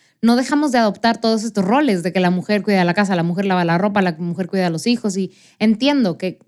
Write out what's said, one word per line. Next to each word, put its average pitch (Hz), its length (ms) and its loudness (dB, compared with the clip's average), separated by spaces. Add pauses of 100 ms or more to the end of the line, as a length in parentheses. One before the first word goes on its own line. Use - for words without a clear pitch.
(220)
No 233 140 4
dejamos 277 360 0
de 247 60 2
adoptar 226 420 0
todos 226 240 0
estos 208 220 -2
roles 214 380 2
de 175 100 -4
que 190 60 0
la 180 100 2
mujer 180 320 -2
cuida 190 240 2
la 175 80 0
casa, 196 220 0
la 170 80 0
mujer 175 220 -2
lava 180 200 0
la 170 140 2
ropa, 202 240 0
la 180 80 0
mujer 170 340 -6
cuida 185 220 -2
a - 20 0
los 165 160 -4
hijos 226 320 -2
y 185 140 -4 (260)
entiendo 220 640 0
que 185 180 -6 (100)